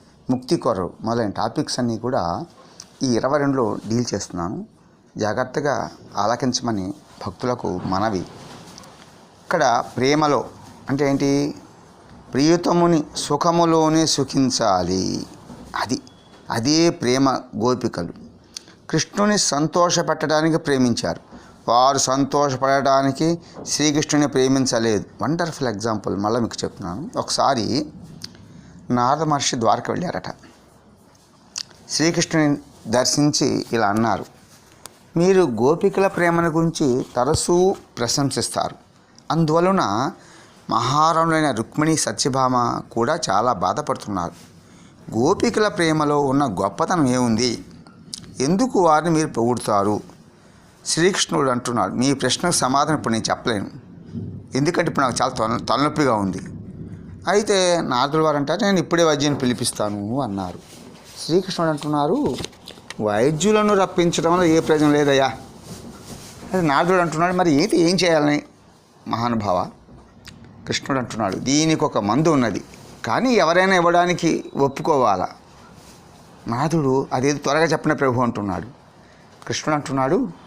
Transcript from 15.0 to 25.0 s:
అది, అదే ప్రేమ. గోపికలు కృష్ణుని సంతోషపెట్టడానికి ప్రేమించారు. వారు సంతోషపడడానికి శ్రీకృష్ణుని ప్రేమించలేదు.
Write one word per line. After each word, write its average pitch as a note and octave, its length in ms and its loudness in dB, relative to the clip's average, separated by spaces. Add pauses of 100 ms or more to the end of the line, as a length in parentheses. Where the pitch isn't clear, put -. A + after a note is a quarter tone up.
అది, - 260 -4 (480)
అదే D3+ 400 2
ప్రేమ. C3+ 400 2
గోపికలు G#2 840 -2 (760)
కృష్ణుని G3+ 480 0
సంతోషపెట్టడానికి D#3 1160 0
ప్రేమించారు. B2 640 0 (480)
వారు C3 300 4
సంతోషపడడానికి C#3 1400 0 (280)
శ్రీకృష్ణుని D3 600 0
ప్రేమించలేదు. B2 760 2 (180)